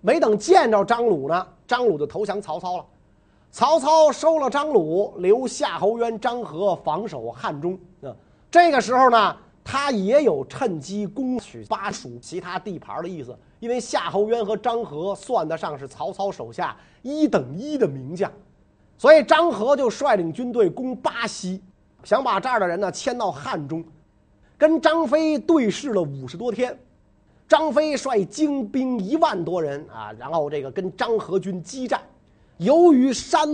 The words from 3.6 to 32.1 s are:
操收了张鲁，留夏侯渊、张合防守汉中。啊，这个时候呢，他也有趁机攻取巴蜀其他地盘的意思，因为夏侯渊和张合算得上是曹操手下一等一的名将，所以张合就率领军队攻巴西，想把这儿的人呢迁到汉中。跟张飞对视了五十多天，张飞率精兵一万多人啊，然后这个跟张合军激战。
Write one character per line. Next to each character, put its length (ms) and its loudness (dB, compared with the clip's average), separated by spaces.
操 320 6
收 280 2
了 100 0
张 200 -2
鲁， 480 0
留 280 4
夏 320 -4
侯 220 0
渊、 200 -4
张 220 -4
合 360 -2
防 300 -4
守 220 -10
汉 320 -8
中。 160 -4
啊， 80 -14
这 220 6
个 100 2
时 160 0
候 140 6
呢， 260 2
他 280 -4
也 320 2
有 220 0
趁 340 -4
机 260 -8
攻 320 -6
取 280 -12
巴 260 -4
蜀 280 -14
其 200 -10
他 180 -10
地 220 -10
盘 240 -10
的 40 -8
意 140 -12
思， 160 -16
因 100 -10
为 100 -2
夏 300 -4
侯 200 0
渊 140 0
和 140 -2
张 260 -2
合 300 -6
算 340 -2
得 80 -4
上 220 -8
是 100 -14
曹 240 -8
操 200 -4
手 200 -12
下 240 -6
一 240 0
等 280 -2
一 220 -8
的 100 2
名 280 -8
将， 160 -2
所 160 8
以 80 10
张 300 4
合 260 0
就 100 0
率 280 0
领 180 -2
军 180 -6
队 160 2
攻 280 -4
巴 320 -4
西， 340 -8
想 200 0
把 160 0
这 100 -4
儿 100 2
的 80 2
人 120 -2
呢 120 -2
迁 240 -6
到 160 -2
汉 360 -8
中。 160 -8
跟 240 4
张 240 2
飞 320 0
对 320 2
视 200 -6
了 120 0
五 260 -8
十 100 -14
多 140 -6
天， 280 -6
张 200 4
飞 280 0
率 260 -2
精 420 -2
兵 320 -4
一 200 -4
万 260 0
多 180 -4
人 300 -6
啊， 260 -12
然 140 -12
后 180 -2
这 120 -6
个 100 -10
跟 240 -8
张 240 -2
合 180 -4
军 240 -6
激 240 -10
战。 140 -2